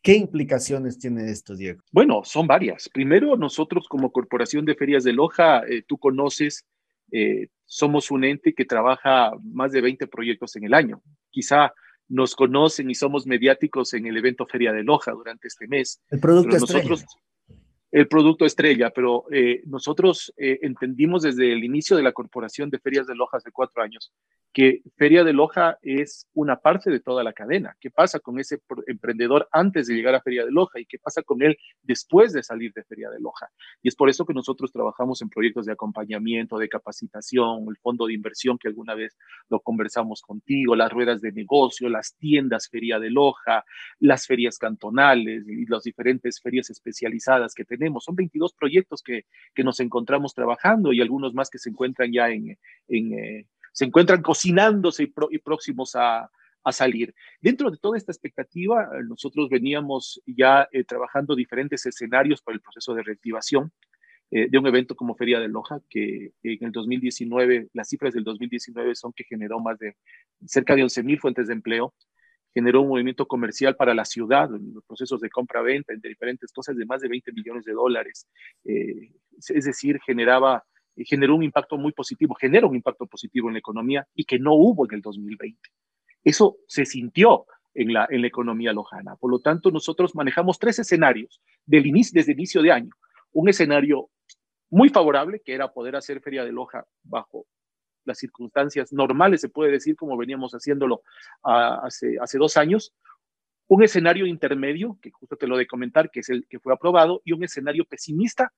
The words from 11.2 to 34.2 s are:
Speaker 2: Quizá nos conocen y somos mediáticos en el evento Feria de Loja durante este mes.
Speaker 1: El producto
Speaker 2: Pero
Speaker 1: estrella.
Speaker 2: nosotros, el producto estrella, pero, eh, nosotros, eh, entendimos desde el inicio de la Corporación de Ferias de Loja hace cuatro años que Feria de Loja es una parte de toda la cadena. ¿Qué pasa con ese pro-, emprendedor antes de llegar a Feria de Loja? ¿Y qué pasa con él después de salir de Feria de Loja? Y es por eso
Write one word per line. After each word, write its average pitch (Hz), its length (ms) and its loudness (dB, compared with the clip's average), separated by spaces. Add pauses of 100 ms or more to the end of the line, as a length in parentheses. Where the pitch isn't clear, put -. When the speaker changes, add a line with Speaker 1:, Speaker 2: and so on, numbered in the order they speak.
Speaker 2:
Quizá 143 420 2 (360)
nos 131 260 -2
conocen 135 560 2
y 123 40 -6
somos 139 320 -2
mediáticos 131 680 0
en 113 100 -4
el 113 140 -6
evento 123 260 -4
Feria 120 260 -2
de 107 120 -4
Loja 139 300 0
durante 117 360 -16
este - 180 -16
mes. 135 440 -6
Speaker 1:
El 143 100 -4
producto 170 300 6
Speaker 2:
Pero 165 140 4
Speaker 1:
estrella. 165 260 0
Speaker 2:
nosotros, - 260 -6 (760)
el 143 180 6
producto 156 360 6
estrella, 143 460 2
pero, 120 400 0
eh, 127 360 2
nosotros, 151 680 0
eh, 135 260 -2
entendimos 139 600 0
desde 127 300 2
el 117 120 -2
inicio 147 320 0
de 151 60 2
la 127 100 2
Corporación 120 560 -10
de 131 120 -6
Ferias 135 260 -2
de 127 80 -10
Loja 123 240 -4
hace 113 140 -12
cuatro 123 300 -4
años 110 300 -10 (420)
que 131 280 4 (160)
Feria 160 260 6
de 160 80 2
Loja 160 480 2
es 143 540 -6
una 143 260 -2
parte 185 300 2
de 127 100 0
toda 127 240 -4
la 110 80 -6
cadena. - 480 -6
¿Qué 131 100 -14
pasa 165 300 2
con 123 180 -10
ese 139 200 -8
pro-, - 280 -12
emprendedor 120 640 0
antes 165 360 2
de 120 80 -2
llegar 120 200 2
a 127 60 2
Feria 123 240 -4
de 120 60 -6
Loja? 165 280 0
¿Y 117 60 -14
qué - 140 -16
pasa 160 240 -8
con 127 200 -2
él 151 140 4 (240)
después 180 540 4
de 127 80 -2
salir 113 320 -10
de 110 100 -16
Feria 110 240 -16
de 117 100 -14
Loja? - 300 -14 (340)
Y 127 60 0
es - 80 -4
por 139 140 6
eso 156 160 -2